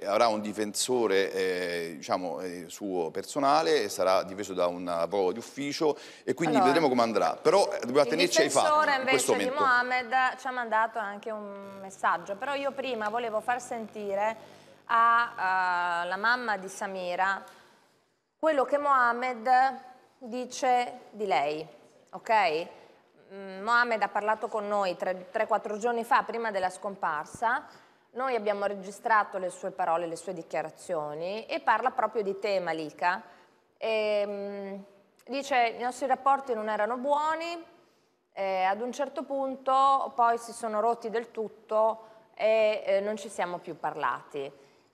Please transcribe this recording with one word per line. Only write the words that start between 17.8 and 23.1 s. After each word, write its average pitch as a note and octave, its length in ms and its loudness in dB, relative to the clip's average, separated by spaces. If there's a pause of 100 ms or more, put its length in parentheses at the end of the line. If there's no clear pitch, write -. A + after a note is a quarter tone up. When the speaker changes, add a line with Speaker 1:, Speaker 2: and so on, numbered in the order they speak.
Speaker 2:
quello D4+ 280 2
che C#4 120 2
Mohamed B3 680 2 (720)
dice B3 800 -2 (120)
di G#3+ 140 -6
lei, D#3 400 0 (460)
ok? F3+ 560 2 (680)